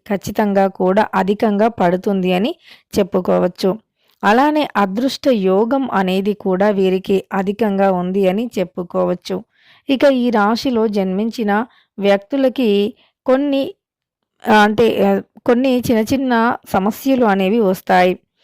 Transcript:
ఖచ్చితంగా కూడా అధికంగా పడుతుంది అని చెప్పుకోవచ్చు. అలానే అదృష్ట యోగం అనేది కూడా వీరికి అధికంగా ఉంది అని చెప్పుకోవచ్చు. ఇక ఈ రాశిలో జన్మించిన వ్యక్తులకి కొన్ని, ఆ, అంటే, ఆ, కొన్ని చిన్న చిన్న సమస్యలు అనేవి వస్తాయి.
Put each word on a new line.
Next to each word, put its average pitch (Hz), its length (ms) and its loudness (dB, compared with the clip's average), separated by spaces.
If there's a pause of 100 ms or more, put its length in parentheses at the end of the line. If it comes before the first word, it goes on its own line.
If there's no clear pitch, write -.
ఖచ్చితంగా 202 600 0
కూడా 190 340 0 (120)
అధికంగా 202 540 0
పడుతుంది 185 640 0
అని 202 200 -2 (400)
చెప్పుకోవచ్చు. 185 800 0 (520)
అలానే 277 420 2 (120)
అదృష్ట 208 480 -2 (180)
యోగం 233 500 0
అనేది 190 420 -2
కూడా 190 360 0
వీరికి 190 460 0 (160)
అధికంగా 196 600 0
ఉంది 185 360 -2
అని 202 160 -2 (100)
చెప్పుకోవచ్చు. 180 840 -4 (500)
ఇక 277 160 2 (100)
ఈ 247 160 0
రాశిలో 220 580 0
జన్మించిన 202 640 -2 (460)
వ్యక్తులకి 220 720 0 (560)
కొన్ని, 277 360 0 (840)
ఆ, 220 180 4
అంటే, 214 240 2 (180)
ఆ, 202 40 2 (360)
కొన్ని 254 340 2
చిన్న 226 240 0
చిన్న 262 320 -2 (340)
సమస్యలు 226 580 0
అనేవి 196 340 2
వస్తాయి. 185 540 2 (300)